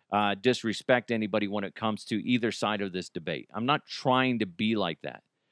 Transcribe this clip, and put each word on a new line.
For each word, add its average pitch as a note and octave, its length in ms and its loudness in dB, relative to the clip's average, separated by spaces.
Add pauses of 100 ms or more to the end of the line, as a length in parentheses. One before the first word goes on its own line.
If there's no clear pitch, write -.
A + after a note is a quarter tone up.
uh, G2+ 260 2
disrespect A#2 760 2
anybody G#2 380 0
when G2+ 160 -2
it F2 100 -10
comes A2 300 -4
to G#2+ 180 -2
either A#2+ 280 2
side G#2 300 -2
of F#2+ 120 -4
this F2+ 160 -6
debate. D#2 440 -6
I'm A2 120 -4
not C#3+ 200 0
trying B2+ 540 2
to G#2+ 60 0
be G#2+ 320 0
like F2 240 -2
that. C#2 220 -10 (280)